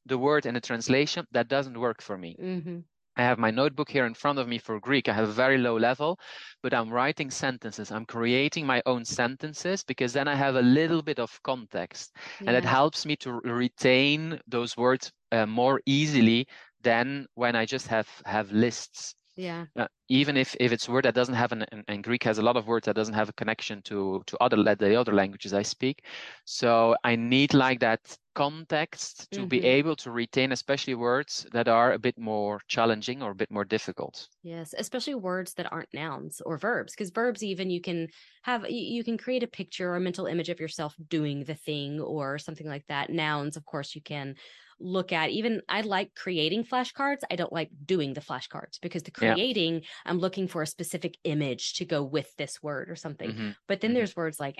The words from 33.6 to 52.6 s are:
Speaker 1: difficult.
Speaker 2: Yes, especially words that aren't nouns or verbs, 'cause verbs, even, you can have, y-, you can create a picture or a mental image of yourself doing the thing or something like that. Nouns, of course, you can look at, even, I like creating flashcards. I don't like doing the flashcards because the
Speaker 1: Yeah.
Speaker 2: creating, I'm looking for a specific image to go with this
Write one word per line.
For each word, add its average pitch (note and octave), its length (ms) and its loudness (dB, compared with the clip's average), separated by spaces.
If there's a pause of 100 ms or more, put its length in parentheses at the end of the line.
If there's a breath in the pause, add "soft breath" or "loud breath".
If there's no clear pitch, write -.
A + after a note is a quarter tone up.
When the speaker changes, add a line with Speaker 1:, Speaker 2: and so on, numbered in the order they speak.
Speaker 1:
difficult. - 640 -6 (160)
Speaker 2:
Yes, E3 340 -12
especially B3+ 380 -6
words F#3 400 -6
that F3 160 -8
aren't - 220 -8
nouns D3 520 -8
or E3 120 -4
verbs, G3 380 -2
'cause G3 140 -8
verbs, A#3 320 -2
even, F#3+ 280 -4
you F3 120 -2
can E3+ 280 -4 (340 soft breath)
have, A#3+ 200 -4
y-, - 60 -6
you A#3+ 340 -6
can A#3 140 -4
create B3 260 -2
a A#3 40 -2
picture F#3 440 -6
or F3 40 -2
a F3+ 60 -2
mental F#3 260 -4
image E3 220 -4
of F3 100 -6
yourself D#3 360 -8 (140)
doing C#3+ 360 -2
the D3+ 100 -8
thing D3 460 -6
or C#3+ 360 -4
something D#3 300 -12
like D3 200 -10
that. C#3+ 220 -4
Nouns, D3+ 480 -2
of D3 80 -14
course, - 300 -10
you D#3 60 -14
can C#3 340 -10 (460 loud breath)
look F#3 300 -2
at, D#3+ 180 2
even, A3 400 -2
I G3+ 120 0
like G3+ 340 -2
creating F3+ 500 0
flashcards. C#4 540 -2 (100)
I F3+ 60 -2
don't F3 180 -4
like D#3+ 160 -4 (160)
doing D3+ 280 0
the C#3+ 80 -8
flashcards - 600 -10
because E3+ 220 -8
the - 80 -16 (100)
Speaker 1:
Yeah. A3 120 6
Speaker 2:
creating, F3 500 0 (220 loud breath)
I'm F3 140 0
looking F#3+ 280 -2
for E3+ 140 -4
a D#3 60 -2
specific E3+ 560 -8
image D3 520 -2
to F3+ 100 -6
go D#3 180 0
with C#3 340 -4
this - 240 -10